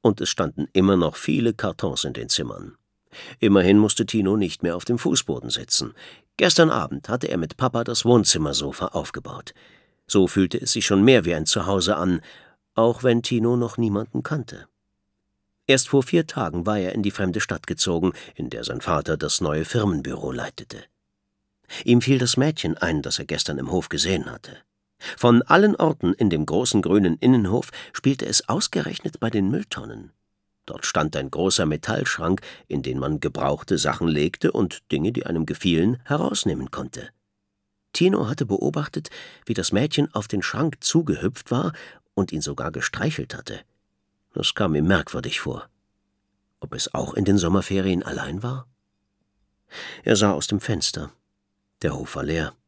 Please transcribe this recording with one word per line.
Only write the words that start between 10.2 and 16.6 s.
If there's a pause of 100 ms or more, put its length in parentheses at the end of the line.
fühlte
es
sich
schon
mehr
wie
ein
Zuhause
an, (540)
auch
wenn
Tino
noch
niemanden
kannte. (1000)
Erst
vor
vier
Tagen